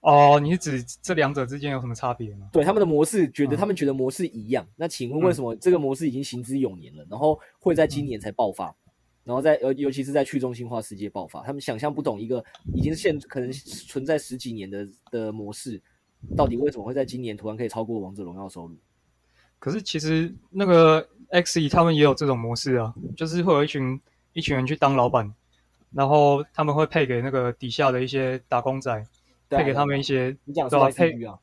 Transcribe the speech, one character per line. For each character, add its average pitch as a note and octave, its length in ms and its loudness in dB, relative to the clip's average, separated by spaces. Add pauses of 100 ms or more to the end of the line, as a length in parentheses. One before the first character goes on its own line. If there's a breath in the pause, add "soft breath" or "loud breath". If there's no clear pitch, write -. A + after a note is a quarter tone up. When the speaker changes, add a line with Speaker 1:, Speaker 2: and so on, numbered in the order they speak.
Speaker 1:
哦， D3 400 8
你 D3 100 -2
是 F3+ 80 0
指 B2+ 420 -8
这 F#3 140 -2
两 C#3+ 180 2
者 C#3 140 -2
之 C3 100 -10
间 C#3+ 140 -6
有 C3 100 -4
什 B2+ 60 -8
么 A#2 80 -6
差 B2 180 -4
别 A2 220 -8
吗？ G2+ 180 -16
Speaker 2:
对， D#3 120 4
他 F#3 80 4
们 A3 80 4
的 F#3+ 60 4
模 D#3 180 4
式， E3 260 0
觉 C#3+ 160 0
得， C3+ 80 0
Speaker 1:
嗯。 - 40 -4
Speaker 2:
他 F#3+ 60 2
们 G3+ 120 0
觉 D3 100 0
得 C#3 80 0
模 C3 160 0
式 F3 160 -4
一 G#2+ 220 -10
样， A#2 260 -2
那 E3 140 -6
请 B2 240 -8
问 D#3 80 -2
为 F3+ 120 4
什 D3 80 -4
么 A#2 140 -4
这 C#3 160 0
个 F3 80 6
模 C3+ 160 0
式 D#3 140 -4
已 - 20 0
经 C3+ 140 -6
行 B2 180 -8
之 C3 160 -6
有 A#2 160 -2
年 E2+ 220 -20
了， D2+ 80 -20
Speaker 1:
嗯。 - 60 -20
Speaker 2:
然 G#2+ 100 -8
后 D3+ 180 2 (220 soft breath)
会 E3+ 160 2
在 D#3 100 6
今 C#3+ 180 -4
年 B2 140 -6
才 G#2+ 140 -8
爆 G#2+ 180 0
发？ F2+ 200 -8
Speaker 1:
嗯。 - 40 -20 (480)
Speaker 2:
然 A#2+ 140 -6
后 C3+ 60 -2
在， D3+ 140 4
呃， C3 180 0
尤 C#3 160 -2
其 C3+ 120 -6
是 C3+ 80 -8
在 C#3 140 2
去 C#3 160 -4
中 B2+ 120 -4
心 A#2+ 140 -10
化 A#2 140 -6
世 A2 160 -12
界 G2+ 120 -8
爆 F#2+ 180 -10
发， - 160 -16
他 C#3 100 -10
们 C#3+ 80 -8
想 A#2 180 -6
象 D3 160 -4
不 D3+ 60 -6
懂 B2 180 -4
一 A2 80 -10
个 A#2+ 160 -4 (320 soft breath)
已 - 60 0
经 D3+ 120 0
现-， D#3+ 240 -2 (120)
可 - 100 -8
能 B2+ 140 -6
存 - 520 -10
在 D3+ 140 0
十 B2+ 160 -8
几 B2 160 -10
年 G#2 180 -10
的， G2+ 200 -10 (220)
的 A2 200 -6
模 G#2 220 -10
式， G#2+ 280 -12 (540)
到 C#3 140 2
底 A#2 80 -4
为 C#3+ 140 0
什 C3 80 -14
么 G#2 40 -12
会 A#2 120 -8
在 C3+ 100 -2
今 B2+ 160 -10
年 A2+ 160 -8
突 G2+ 100 -12
然 G#2+ 100 -6
可 A#2 60 -6
以 A2+ 60 -4
超 A2+ 160 -6
过 A2 160 -6
王 F#2+ 140 -12
者 G2+ 100 -10
荣 F2 100 -12
耀 F#2+ 140 -12
收 E2+ 180 -16
入？ E2 80 -18 (840)
Speaker 1:
可 - 120 -6
是 G#3+ 100 -6
其 E3 200 -6
实 D#3+ 340 -2 (140)
那 F#3+ 160 -2
个 E3 420 8 (220)
X F3 320 2
E D3 80 0
他 E3+ 160 6
们 E3 100 4
也 D3 80 6
有 C#3+ 120 8
这 D3 120 -2
种 C3+ 100 2
模 A#2 200 -4
式 B2+ 200 0
啊， A#2 160 -2 (220)
就 D#3+ 120 -4
是 E3+ 160 -2
会 F3 100 4
有 D3 100 6
一 D3+ 40 2
群， C3+ 340 -4 (320)
一 E3+ 80 -6
群 D3 160 0
人 B2+ 100 0
去 D3 80 -2
当 C#3 220 2
老 B2 100 4
板， A2 260 0 (600)
然 C3+ 160 0
后 C#3+ 340 6 (120)
他 D#3 100 0
们 D3 100 0
会 D#3 120 2
配 D#3 180 0
给 B2 160 -2
那 C3 100 -4
个 B2+ 220 0
底 B2+ 160 -8
下 C3+ 240 2
的 B2+ 100 0
一 C3 40 -2
些 C3 420 -2
打 B2 120 2
工 C3 200 -2
仔， A2+ 260 -4 (440)
Speaker 2:
对 C#3+ 80 2
啊， C3+ 40 4
Speaker 1:
配 C#3 40 2
给 C3+ 80 2
他 C#3+ 100 2
们 C#3+ 160 0
一 - 20 -4
些， C3 280 0
Speaker 2:
对 - 20 -8
啊， C#3+ 40 -10 (100)
你 C#3+ 80 -12
讲 D3 140 0
的 - 20 -2
是 D#3 60 4
Speaker 1:
对 C#3 40 6
啊， C3+ 100 6
配， E3 180 2
Speaker 2:
Y - 40 0
C A#2+ 60 -8
G A#2 80 -8
啊 G2+ 160 -14